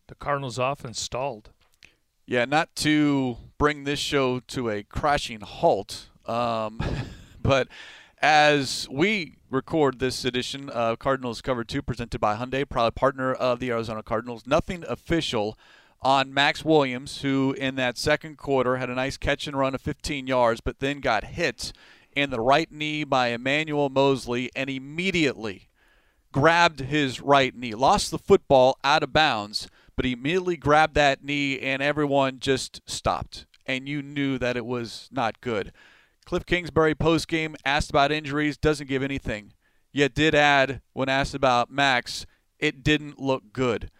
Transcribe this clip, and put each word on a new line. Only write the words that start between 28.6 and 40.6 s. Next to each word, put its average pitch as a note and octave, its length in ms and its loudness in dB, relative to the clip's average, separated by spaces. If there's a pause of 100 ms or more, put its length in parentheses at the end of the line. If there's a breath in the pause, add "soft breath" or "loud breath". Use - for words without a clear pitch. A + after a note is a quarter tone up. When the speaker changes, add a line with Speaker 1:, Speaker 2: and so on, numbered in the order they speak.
Speaker 2:
out D3+ 180 4
of C3+ 100 -4
bounds, A2+ 540 0 (300 soft breath)
but B2+ 80 -2
he B2+ 80 -2
immediately E3+ 440 -2
grabbed D3 380 4
that C#3 300 2
knee, C#3+ 340 -2
and C3+ 240 -4
everyone C#3 560 0
just C3 480 -2
stopped, - 600 -6 (200)
and C3 220 -6
you D3 120 -4
knew C#3 380 -2
that B2 180 -2
it A#2+ 80 -6
was A#2+ 460 -8
not A#2 300 -2
good. G#2+ 320 -4 (520 soft breath)
Cliff F3 220 -6
Kingsbury, D#3 480 0
post-game, D#3 720 0
asked C#3+ 260 0
about C#3+ 220 4
injuries, D3+ 440 -2
doesn't D3 300 0
give C3 160 -2
anything, B2+ 500 -6 (380)
yet C#3 240 2
did D#3 180 4
add, C#3 480 4 (120)